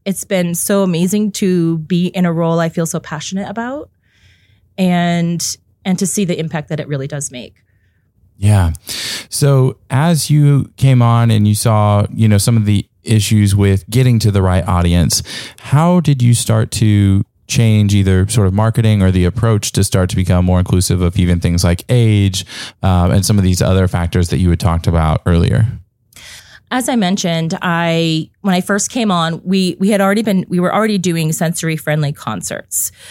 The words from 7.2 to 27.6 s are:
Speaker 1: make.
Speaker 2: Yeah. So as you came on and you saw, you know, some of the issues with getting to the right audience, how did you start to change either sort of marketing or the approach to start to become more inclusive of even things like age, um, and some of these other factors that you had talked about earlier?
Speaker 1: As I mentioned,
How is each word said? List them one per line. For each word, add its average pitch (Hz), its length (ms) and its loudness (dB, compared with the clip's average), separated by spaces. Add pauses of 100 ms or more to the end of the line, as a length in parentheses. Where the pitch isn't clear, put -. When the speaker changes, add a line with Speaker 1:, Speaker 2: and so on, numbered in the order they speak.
Speaker 1:
make. 120 240 -16 (840)
Speaker 2:
Yeah. 98 340 2 (580)
So 131 480 0 (140)
as 151 400 0
you 143 460 2
came 131 260 4
on 117 260 4
and 104 180 2
you 104 60 4
saw, 104 580 2
you 110 160 0
know, 104 120 4
some 117 180 2
of 107 80 0
the 104 220 0 (160)
issues 104 520 2
with 98 360 2
getting 123 260 2
to 107 140 2
the 98 100 2
right 92 260 0
audience, 87 540 2 (380)
how 170 400 0
did 143 240 0
you 120 100 4
start 113 380 0
to 101 520 2 (240)
change 107 460 2
either 95 360 2
sort 104 180 0
of 90 60 0
marketing 110 500 2
or 92 80 4
the 92 140 2
approach 104 480 0
to 98 100 0
start 92 260 0
to - 60 -6
become 90 300 2
more 90 120 2
inclusive 90 440 0
of 87 180 0
even 87 200 2
things 85 260 0
like 87 240 0
age, 104 560 2 (360)
um, 90 300 2
and 92 140 2
some 104 120 0
of 95 60 2
these 92 180 0
other 95 280 2
factors 87 400 -2
that - 80 -2
you 90 120 2
had 85 100 0
talked 82 280 -2
about 80 380 0
earlier? 87 420 2 (1040)
Speaker 1:
As 247 160 -2
I 262 80 -2
mentioned, 175 680 -2